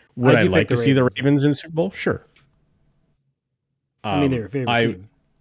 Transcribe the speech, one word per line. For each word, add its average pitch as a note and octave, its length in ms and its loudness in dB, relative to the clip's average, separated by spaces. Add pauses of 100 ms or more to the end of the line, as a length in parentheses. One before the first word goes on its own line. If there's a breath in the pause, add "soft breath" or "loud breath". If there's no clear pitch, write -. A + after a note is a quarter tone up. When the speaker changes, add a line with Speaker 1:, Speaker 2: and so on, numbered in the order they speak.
(180 soft breath)
Speaker 1:
Would B2 180 4
Speaker 2:
I A#2 60 4
Speaker 1:
I G#2+ 40 4
Speaker 2:
do - 60 2
Speaker 1:
like F3+ 120 2
Speaker 2:
pick G#2+ 60 -4
the B2+ 80 0
Speaker 1:
to A#2+ 60 -2
see C3+ 100 2
the C3 120 4
Speaker 2:
Ravens. B2+ 120 -2
Speaker 1:
Ravens C#3 280 0
in D3 100 2
Super D#3+ 200 -12
Bowl? F3 180 -4
Sure. - 340 -6 (1800)
Speaker 2:
I G#3 120 -2
mean, C#3+ 80 0
Speaker 1:
Um, C3+ 80 0
Speaker 2:
they're A#2+ 80 -4
your G2+ 80 -12
favorite B2 240 -6
Speaker 1:
I A#2 140 2
Speaker 2:
team. G2 220 -8 (320)